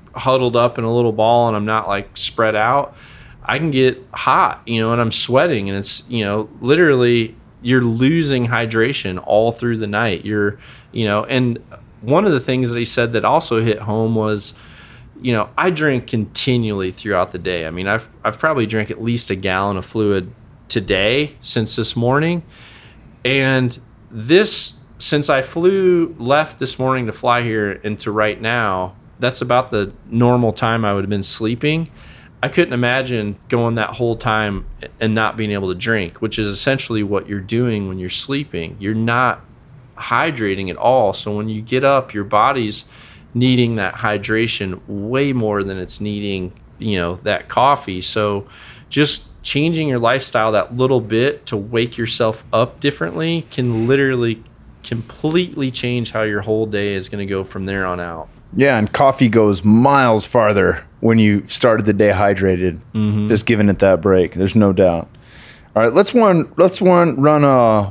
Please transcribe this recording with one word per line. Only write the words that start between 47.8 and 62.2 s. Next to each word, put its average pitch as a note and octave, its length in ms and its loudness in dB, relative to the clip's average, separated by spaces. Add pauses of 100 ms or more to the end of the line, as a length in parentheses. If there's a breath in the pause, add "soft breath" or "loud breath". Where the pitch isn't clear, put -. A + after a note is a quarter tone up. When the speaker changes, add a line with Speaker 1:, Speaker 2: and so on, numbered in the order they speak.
Speaker 1:
So G2+ 440 -2 (440 loud breath)
just - 400 -2 (120)
changing D#3+ 460 -2
your B2+ 100 0
lifestyle A#2 540 0
that G#2 240 -2
little C3 240 2
bit A2+ 460 -2
to A#2 100 -6
wake A#2 400 -4
yourself A2+ 560 -2
up A#2+ 260 0
differently D#3+ 720 -4
can A#2 360 -2
literally B2+ 560 0 (400)
completely D3+ 880 -4
change B2 400 -4
how A2 120 -2
your G#2 200 -2
whole A2 240 0
day G2+ 280 -2
is F#2+ 140 -6
gonna G2+ 180 -8
go F#2+ 160 -4
from F#2+ 220 -10
there F#2+ 220 -2
on F2+ 140 -4
out. E2 280 -10 (280)
Speaker 2:
Yeah, C3 220 4
and G#2 140 0
coffee C3+ 360 4
goes G#2 360 4
miles A#2 600 6
farther G2+ 600 2 (160)
when A2+ 180 4
you G#2 300 4
started A2 380 2
the G#2+ 60 4
day G#2 180 4
hydrated, F#2 720 2 (140)